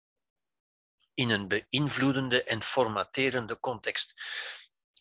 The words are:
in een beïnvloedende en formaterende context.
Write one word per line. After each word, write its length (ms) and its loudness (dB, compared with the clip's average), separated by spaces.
in 160 2
een 180 2
beïnvloedende 960 2
en 180 -2
formaterende 1000 0
context. 540 -4